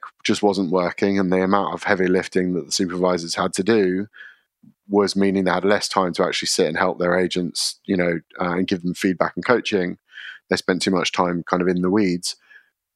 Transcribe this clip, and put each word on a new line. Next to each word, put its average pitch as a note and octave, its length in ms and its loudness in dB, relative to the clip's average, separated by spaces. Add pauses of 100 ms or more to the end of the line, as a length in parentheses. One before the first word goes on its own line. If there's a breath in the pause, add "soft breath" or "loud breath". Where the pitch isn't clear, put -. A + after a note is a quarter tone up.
(260)
just G#2 180 0
wasn't G2 280 0
working. F#2 460 0
And F#2 140 0
the F#2 100 2
amount F#2 320 2
of F2 100 -10
heavy F#2 240 2
lifting F#2 460 0
that D#2+ 120 -4
the - 80 -10
supervisors F2+ 640 0
had F2+ 180 -2
to F#2+ 100 -2
do G2+ 440 2 (840 loud breath)
was G2+ 260 2
meaning G2 300 2
they F#2 60 2
had F2+ 120 0
less G2+ 240 0
time F#2 260 0
to F#2+ 100 0
actually D#2+ 240 -2
sit F2+ 200 2
and E2 100 -2
help F#2 220 0
their F2 180 2
agents, F2+ 680 -2
you G2 100 0
know, E2+ 240 0 (220)
uh, F2+ 160 -2
and F#2 100 -2
give F#2 160 -2
them F2 100 -2
feedback F2 440 0
and F2 80 -8
coaching. F#2+ 520 0 (520 loud breath)
They F#2 80 2
spent F2+ 240 -2
too G2 100 0
much F2 220 0
time F2+ 300 0
kind F2+ 180 0
of F2+ 80 2
in F2+ 120 0
the F#2 100 0
weeds. F#2 440 0 (600 soft breath)